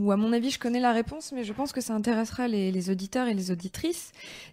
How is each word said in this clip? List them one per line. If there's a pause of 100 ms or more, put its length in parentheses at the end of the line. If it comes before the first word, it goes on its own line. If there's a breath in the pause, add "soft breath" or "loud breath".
où,
à
mon
avis,
je
connais
la
réponse,
mais
je
pense
que
ça
intéressera
les,
les
auditeurs
et
les
auditrices. (400 loud breath)